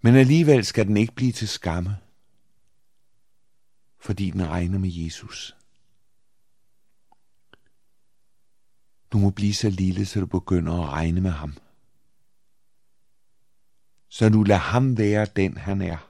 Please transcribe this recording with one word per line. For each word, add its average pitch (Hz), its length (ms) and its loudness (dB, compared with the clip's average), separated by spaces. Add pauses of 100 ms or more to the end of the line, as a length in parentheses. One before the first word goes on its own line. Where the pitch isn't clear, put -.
Men 117 120 8
alligevel 135 500 6
skal 110 220 -2
den 104 100 2
ikke 110 180 0
blive 123 160 0
til 110 160 -6
skamme, 90 500 -6 (2000)
fordi 98 340 -6
den 90 160 -4
regner 87 320 -4
med 95 140 -2
Jesus. - 640 -12 (3500)
Du 107 60 0
må 98 140 4
blive 104 220 -2
så 107 160 -2
lille, 95 360 -2
så 104 140 -4
du 92 60 -2
begynder 87 480 -2
at 85 160 -4
regne 82 320 -2
med 92 100 0
ham. 73 220 -10 (2500)
Så 110 200 2
du 107 140 6
lader 101 160 4
ham 127 380 0
være 107 280 0
den, 98 320 -4
han 98 240 -6
er. 85 280 -8